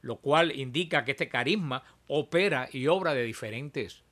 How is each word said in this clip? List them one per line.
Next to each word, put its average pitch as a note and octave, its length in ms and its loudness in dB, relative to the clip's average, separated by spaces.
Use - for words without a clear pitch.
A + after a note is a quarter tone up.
Lo A#2+ 160 -8
cual D#3 340 4
indica C#3 540 -2
que C#3 60 -4
este D3 180 -4
carisma C3 540 -2
opera D3+ 640 0
y C3 140 0
obra E3+ 260 4
de B2 100 0
diferentes A#2 880 -8